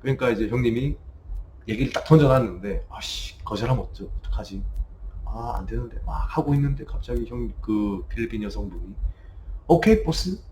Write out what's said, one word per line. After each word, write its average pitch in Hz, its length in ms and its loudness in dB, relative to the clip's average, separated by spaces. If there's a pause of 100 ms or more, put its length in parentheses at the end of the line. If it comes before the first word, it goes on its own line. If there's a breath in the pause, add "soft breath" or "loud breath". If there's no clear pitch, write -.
그러니까 131 300 2
이제 110 180 2
형님이 123 480 2 (720)
얘기를 110 240 0
딱 - 120 -2
던져놨는데, 123 840 6
"아씨, - 540 -10
거절하면 117 400 0
어쩌-, - 200 -10 (140)
어떡하지? - 440 -4 (640)
아, - 320 -6
안 190 100 -4
되는데." 123 380 -4
막 156 80 -2 (240)
하고 147 180 2
있는데 139 300 2
갑자기 117 420 -4
형, 117 260 -4 (100)
그 104 480 0
필리핀 113 320 -2
여성분이 98 520 -6 (760 loud breath)
"오케이, 208 360 6
보스." 185 480 -2